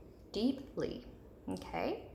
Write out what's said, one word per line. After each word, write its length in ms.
deeply, 760
okay? 540